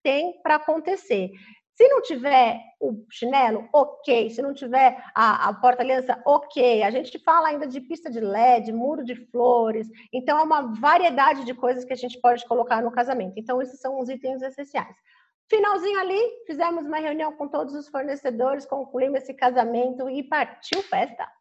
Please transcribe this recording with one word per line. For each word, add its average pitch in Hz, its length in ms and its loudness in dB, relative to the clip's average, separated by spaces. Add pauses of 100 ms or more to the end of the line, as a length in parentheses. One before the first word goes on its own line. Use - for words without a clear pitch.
tem 311 440 -2
pra 302 100 4
acontecer. 302 760 -4 (420)
Se 494 140 8
não 554 140 4
tiver 262 580 2 (180)
o 226 320 -6
chinelo, 214 600 0
ok. 240 580 2
Se 233 100 -10
não 277 140 -4
tiver 254 420 2 (160)
a, 214 360 2
a 202 60 -2
porta-aliança, 247 720 0
ok. 247 600 2
A 202 80 2
gente - 260 -6
fala 320 300 4
ainda 294 180 -4
de 262 140 -10
pista 320 280 -12
de 233 120 -8
led, 220 520 2
muro 262 320 -4
de 240 120 -10
flores. 233 720 0 (240)
Então, 262 260 0
é 311 60 4
uma 294 360 0
variedade 285 640 4
de 240 80 -8
coisas 254 320 -2
que 254 80 -8
a 254 40 -6
gente 247 240 -10
pode 240 260 2
colocar 240 340 0
no 233 120 -4
casamento. 240 440 -2
Então, 247 240 -4
esses 269 200 -10
são 269 180 -6
os 247 100 -6
itens 262 320 -8
essenciais. 262 540 -10 (540)
Finalzinho 403 500 0
ali, 381 220 -2 (260)
fizemos 330 400 -4
uma 302 120 -6
reunião 311 340 -4
com 294 160 -10
todos 285 260 -6
os 285 140 -12
fornecedores, 277 760 -4
concluímos 269 580 -4
esse 269 120 -14
casamento 254 720 -2
e 269 140 -8
partiu 302 580 -4
festa. - 460 -4 (140)